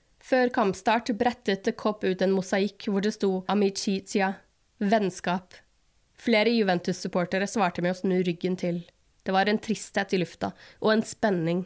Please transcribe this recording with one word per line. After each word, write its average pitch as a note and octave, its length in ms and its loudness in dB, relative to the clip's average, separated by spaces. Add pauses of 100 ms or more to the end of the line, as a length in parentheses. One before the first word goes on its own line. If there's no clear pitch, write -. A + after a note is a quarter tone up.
(200)
Før B3+ 320 2
kampstart A3+ 640 0
brettet G#3+ 480 -2
The A3+ 80 0
Cop G#3+ 320 -4
ut F#3 220 0
en F#3+ 100 2
mosaikk G3+ 540 -2
hvor G3 160 0
det G#3+ 100 0
sto G3 140 -2 (180)
"Amicizia", G3 840 0 (500)
vennskap. F#3+ 720 0 (640)
Flere A#3 320 2
Juventus-supportere F#3+ 960 0
svarte F3+ 380 0
med F3+ 100 0
å F#3 60 -10
snu F#3 160 2 (100)
ryggen F3+ 320 -2
til. F3 220 -4 (420)
Det F#3+ 80 -4
var F#3+ 160 2
en A3 160 0
tristhet - 480 -4
i F#3+ 80 2
lufta, F3+ 320 -4 (320)
og G#3+ 140 4
en A3+ 100 0
spenning. F3+ 580 0